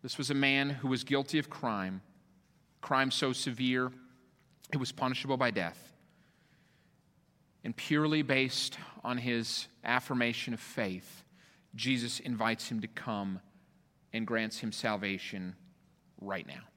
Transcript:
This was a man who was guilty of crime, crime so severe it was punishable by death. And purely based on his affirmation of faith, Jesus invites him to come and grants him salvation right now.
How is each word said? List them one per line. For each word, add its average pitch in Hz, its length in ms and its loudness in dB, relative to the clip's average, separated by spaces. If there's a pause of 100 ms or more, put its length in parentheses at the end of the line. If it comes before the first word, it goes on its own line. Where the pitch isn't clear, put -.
This - 160 -6
was 131 100 -2
a 143 60 4
man 139 340 4
who 135 200 -4
was 127 140 2
guilty 139 360 2
of 143 100 -2
crime, 95 520 -2 (800)
crime 135 280 4
so 131 240 2
severe 127 580 2 (800)
it 151 60 0
was 127 140 -2
punishable 131 460 0
by 127 120 4
death. 92 420 -2 (1700)
And 117 120 -4
purely 151 460 4
based 131 560 2 (260)
on 123 140 0
his 117 500 -2 (160)
affirmation 120 680 2
of 110 60 -6
faith, - 640 -6 (520)
Jesus 120 440 0
invites 113 500 0
him 110 120 -2
to 110 60 -6
come 98 520 -4 (760)
and 113 120 -2
grants 110 340 -2
him 110 120 -4
salvation 98 840 -2 (640)
right 95 280 -6
now. 78 160 -14 (140)